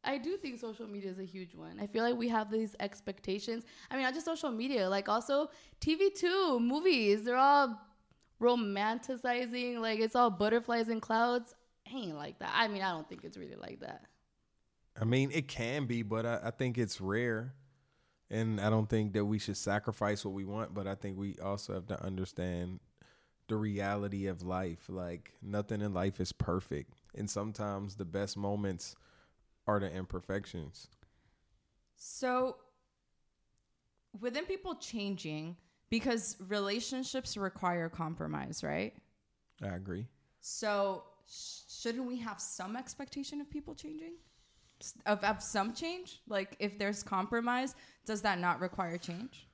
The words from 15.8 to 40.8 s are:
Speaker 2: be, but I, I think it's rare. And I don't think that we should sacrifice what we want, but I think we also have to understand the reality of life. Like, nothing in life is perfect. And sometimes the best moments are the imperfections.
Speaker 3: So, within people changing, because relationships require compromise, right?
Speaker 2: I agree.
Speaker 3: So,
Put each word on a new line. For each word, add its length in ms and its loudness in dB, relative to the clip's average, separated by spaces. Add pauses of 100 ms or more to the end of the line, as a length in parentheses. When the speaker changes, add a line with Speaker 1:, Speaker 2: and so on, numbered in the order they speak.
Speaker 2:
be, 160 0
but 240 0
I, 180 0
I 60 0
think 280 0
it's 220 0
rare. 540 0 (760)
And 300 2
I 100 4
don't 180 4
think 240 2
that 120 2
we 140 2
should 180 -2
sacrifice 680 0
what 100 -4
we 100 -4
want, 300 -6
but 120 -4
I 80 -2
think 240 -6
we 240 -4
also 320 -4
have 140 -6
to 140 -4
understand 800 -2 (680)
the 80 0
reality 720 0
of 160 -2
life. 460 -2
Like, 440 -8 (100)
nothing 400 -2
in 100 0
life 280 0
is 120 0
perfect. 640 -2 (200)
And 140 -4
sometimes 680 -4
the 100 -6
best 300 -2
moments 600 -2 (680)
are 120 4
the 140 0
imperfections. 960 -6 (1080)
Speaker 3:
So, 600 0 (1600)
within 260 -2
people 300 -4
changing, 800 -4 (340)
because 460 0 (120)
relationships 880 -2
require 520 0
compromise, 760 -4
right? 300 -2 (680)
Speaker 2:
I 60 -4
agree. 380 -6 (340)
Speaker 3:
So, 640 -2 (240)